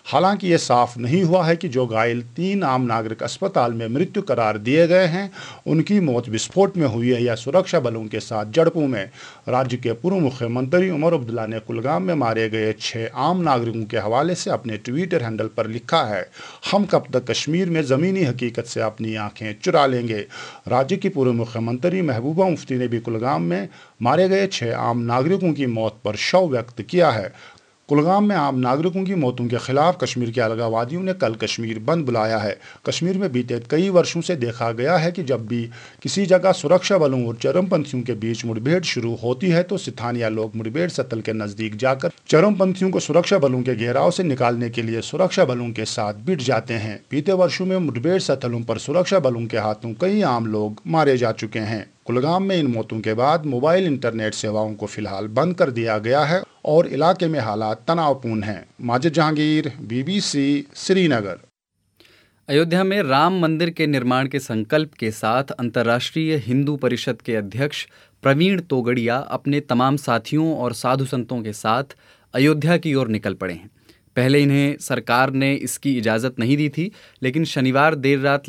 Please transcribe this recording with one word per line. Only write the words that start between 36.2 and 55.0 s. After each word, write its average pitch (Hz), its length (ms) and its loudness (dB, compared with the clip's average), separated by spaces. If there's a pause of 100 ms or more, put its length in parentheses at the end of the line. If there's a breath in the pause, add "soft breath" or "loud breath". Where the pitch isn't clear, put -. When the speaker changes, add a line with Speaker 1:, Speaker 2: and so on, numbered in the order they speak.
Speaker 1:
जगह 185 260 4
सुरक्षा 180 460 2
बलों 131 300 2
और 117 80 -4
चरमपंथियों 143 680 0
के 117 100 -4
बीच 113 320 -4
मुठभेड़ 123 380 0
शुरू 117 320 -4
होती 123 340 -2
है, 170 140 4
तो 180 140 -4
स्थानीय 117 520 -4
लोग 110 260 -4
मुठभेड़ 117 340 -4
स्थल 120 320 -4
के 110 120 -4
नजदीक 107 420 -6
जाकर 131 340 0 (180)
चरमपंथियों 190 640 4
को 185 80 0
सुरक्षा 170 380 2
बलों 127 240 2
के 123 140 0
घेराव 123 360 2
से 185 120 -2
निकालने 120 460 0
के 117 120 -4
लिए 113 200 -2
सुरक्षा 180 440 0
बलों 120 260 -4
के 110 140 -6
साथ 104 280 -4
भिड़ 131 280 -4
जाते 117 320 -2
हैं। 107 380 -6
बीते 147 200 0
वर्षों 185 340 2
में 185 120 0
मुठभेड़ 156 420 0
स्थलों 123 420 -2
पर 113 160 -4
सुरक्षा 175 420 0
बलों 117 260 0
के 113 120 -4
हाथों 107 360 -4
कई 190 280 0
आम 120 240 0
लोग 107 420 -4
मारे 151 300 4
जा 117 140 2
चुके 113 280 -6
हैं। 107 460 -6
कुलगाम 147 380 2
में 190 140 0
इन 151 100 2
मौतों 110 320 -2
के 110 140 -2
बाद 147 320 2
मोबाइल 151 400 2
इंटरनेट 113 480 -2
सेवाओं 107 400 -2
को 104 120 -8
फिलहाल 101 420 -8